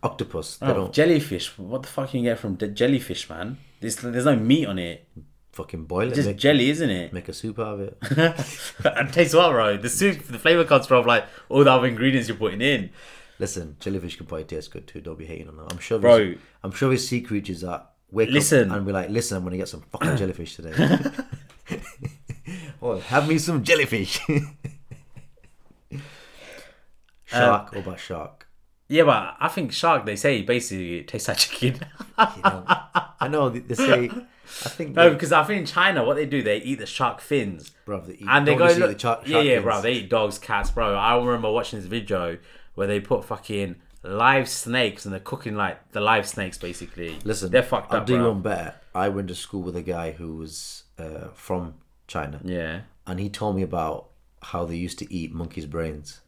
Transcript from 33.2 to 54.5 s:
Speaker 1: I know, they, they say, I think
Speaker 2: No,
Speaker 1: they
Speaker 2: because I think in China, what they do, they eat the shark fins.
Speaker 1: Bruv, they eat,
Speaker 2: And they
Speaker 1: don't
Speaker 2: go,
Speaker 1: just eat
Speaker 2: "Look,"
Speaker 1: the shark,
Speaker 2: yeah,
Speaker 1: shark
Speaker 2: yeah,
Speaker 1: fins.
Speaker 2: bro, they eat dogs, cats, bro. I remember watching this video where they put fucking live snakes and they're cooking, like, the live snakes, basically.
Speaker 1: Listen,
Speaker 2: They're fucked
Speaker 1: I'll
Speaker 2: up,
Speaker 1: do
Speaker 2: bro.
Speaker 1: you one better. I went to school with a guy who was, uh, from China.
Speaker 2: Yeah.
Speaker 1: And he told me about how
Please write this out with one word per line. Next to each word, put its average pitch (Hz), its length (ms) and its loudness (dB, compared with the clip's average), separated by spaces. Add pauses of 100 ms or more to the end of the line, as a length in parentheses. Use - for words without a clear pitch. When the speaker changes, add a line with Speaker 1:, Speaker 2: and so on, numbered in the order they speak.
Speaker 1:
I 135 80 -2
know, 143 220 2
they, 117 100 -8
they 120 140 -6
say, 240 340 4
I - 640 -12
think 151 260 -10
Speaker 2:
No, 170 120 10
Speaker 1:
they 156 60 6
Speaker 2:
because 147 180 -4
I 156 120 6
think 202 160 -2
in 151 60 -6
China, 180 380 2
what 135 120 2
they 151 100 0
do, 135 160 -2
they 104 160 2
eat 127 200 -6
the 104 80 -10
shark - 340 -2
fins. 98 520 -4 (140)
Speaker 1:
Bruv, 92 200 -8
they 92 80 -14
eat, 101 140 -14
Speaker 2:
And 143 180 4
they 147 60 6
Speaker 1:
don't 139 80 4
Speaker 2:
go, 170 80 6
Speaker 1:
just 170 100 6
eat - 20 2
Speaker 2:
"Look," 170 120 2
Speaker 1:
the 98 60 -10
shark, 113 280 0
Speaker 2:
yeah, 143 80 -4
Speaker 1:
shark 151 100 6
Speaker 2:
yeah, 139 100 4
Speaker 1:
fins. 110 100 2
Speaker 2:
bro, 104 180 0
they 117 100 0
eat 107 180 -4
dogs, 107 280 0
cats, 104 320 -2
bro. 107 240 0
I 110 280 4
remember 117 280 0
watching 110 280 -2
this 95 100 -10
video 95 500 -4 (360)
where 98 120 -2
they 101 140 0
put 104 240 -2
fucking 101 520 -6 (280)
live 117 440 2
snakes 117 560 -2
and 101 80 -6
they're 95 80 -8
cooking, - 360 -10
like, 98 360 -6
the 107 80 -4
live 107 260 2
snakes, 95 300 -6
basically. 87 680 -12
Speaker 1:
Listen, 95 260 -2
Speaker 2:
They're 123 120 6
fucked - 300 -2
Speaker 1:
I'll 110 80 2
Speaker 2:
up, 101 60 -6
Speaker 1:
do 123 80 4
Speaker 2:
bro. 120 80 4
Speaker 1:
you 117 100 4
one 98 100 -2
better. 87 320 -4 (200)
I 95 160 0
went 98 180 -4
to 90 60 -8
school - 280 -8
with 87 140 -6
a 87 60 -6
guy 85 300 -6
who 80 240 -12
was, - 480 -14 (140)
uh, 80 360 -12
from 87 400 -6 (320)
China. 73 360 -8
Speaker 2:
Yeah. 87 400 -6 (240)
Speaker 1:
And 90 140 -6
he 101 80 -4
told 101 280 -4
me 95 60 0
about 80 460 -4 (340)
how 87 220 -6